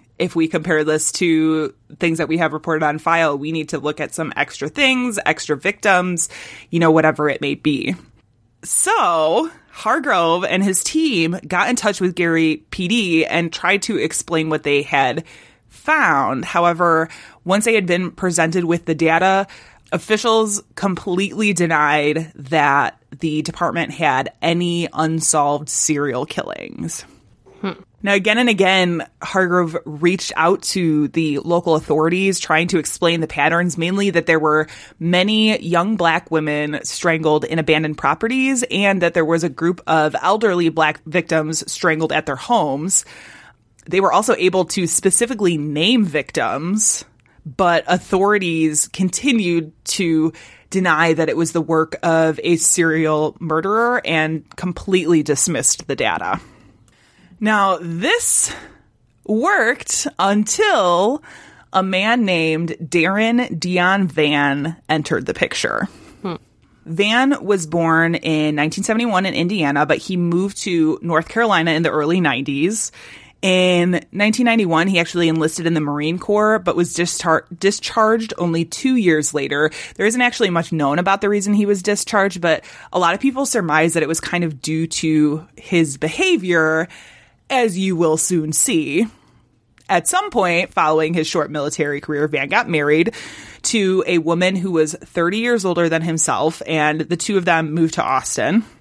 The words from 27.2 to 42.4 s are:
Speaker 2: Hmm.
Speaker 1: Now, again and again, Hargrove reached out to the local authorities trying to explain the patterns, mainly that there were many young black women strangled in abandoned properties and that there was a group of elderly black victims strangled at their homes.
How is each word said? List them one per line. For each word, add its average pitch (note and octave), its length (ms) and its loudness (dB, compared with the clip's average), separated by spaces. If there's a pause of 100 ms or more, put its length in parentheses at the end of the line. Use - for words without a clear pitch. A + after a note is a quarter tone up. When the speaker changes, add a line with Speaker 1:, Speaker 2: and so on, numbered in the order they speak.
Speaker 2:
Hmm. G3 120 -6 (300)
Speaker 1:
Now, G3+ 100 0
again G#3+ 240 2
and B3 140 2
again, F#3 560 2 (160)
Hargrove F3 640 0
reached E3 500 -2
out F3+ 280 2
to D3+ 440 0
the D3+ 300 -2
local E3+ 360 0
authorities E3 640 0
trying E3 300 0
to E3+ 100 2
explain E3+ 440 0
the D#3 40 -4
patterns, E3 520 0
mainly G3 320 0
that E3 160 0
there D#3+ 120 4
were D#3 300 2 (300)
many G#3 640 2
young F3 340 0
black E3+ 340 0
women D3+ 520 -2
strangled D#3 640 0
in E3 120 -2
abandoned D#3 380 0
properties B3 760 0
and G3 300 2
that E3+ 140 2
there E3 100 2
was D#3+ 180 0
a F3 60 0
group E3 380 -2
of D#3 340 2
elderly F3+ 480 2
black D#3 380 0
victims D#3+ 680 -2
strangled D#3+ 400 0
at D#3 140 -2
their C#3 100 -4
homes. E3 680 -2 (800)